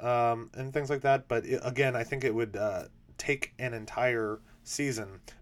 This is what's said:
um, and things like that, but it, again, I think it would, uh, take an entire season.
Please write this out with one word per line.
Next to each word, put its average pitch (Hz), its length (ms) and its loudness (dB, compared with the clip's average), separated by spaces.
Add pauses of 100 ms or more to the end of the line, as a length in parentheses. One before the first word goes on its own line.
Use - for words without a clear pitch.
um, 117 520 2
and 131 200 -8
things 143 160 0
like 143 140 2
that, 135 260 4
but 117 160 2
it, 127 180 0
again, 127 320 2
I 117 80 0
think 107 220 -4
it 110 100 2
would, 107 220 0
uh, 98 280 -2 (320)
take - 400 -2
an 123 160 -4
entire 110 680 0 (240)
season. 110 580 -4 (200)